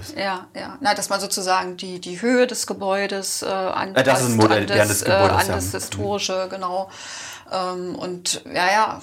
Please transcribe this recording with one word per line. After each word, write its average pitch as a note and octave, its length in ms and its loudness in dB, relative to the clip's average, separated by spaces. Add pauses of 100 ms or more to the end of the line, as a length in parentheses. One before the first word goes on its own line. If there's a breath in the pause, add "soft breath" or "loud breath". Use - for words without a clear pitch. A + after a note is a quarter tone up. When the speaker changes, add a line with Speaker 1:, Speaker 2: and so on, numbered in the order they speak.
Speaker 1:
ist. - 160 -14
Speaker 2:
Ja, F#3+ 380 -4
ja. F#3+ 260 -12
Na, G#3 140 2
dass - 160 -4
man G3 100 0
sozusagen F#3 560 0
die, F3+ 240 -10
die F3+ 220 -10
Höhe B3 240 4
des A#3 200 -4
Gebäudes, G3 760 -2
äh, - 40 -4
anpasst F#3+ 600 0
Speaker 1:
Ja, C3+ 80 6
das B2+ 80 2
ist B2 80 2
ein A2+ 60 2
modernes G#2+ 340 6
Speaker 2:
an G#2 180 6
das, G2 160 0
Speaker 1:
Gebäude, G2 200 4 (100)
Speaker 2:
äh, - 20 2
an - 120 4
Speaker 1:
ja. F#2+ 60 0
Speaker 2:
das F2+ 120 0
Speaker 1:
Mhm. G2 60 -4
Speaker 2:
Historische, F#3+ 760 -4
genau. F#3+ 400 -4 (640 loud breath)
Ähm, F3+ 440 -4
und F3+ 500 -6
ja, F3 260 0
ja, G#3+ 300 2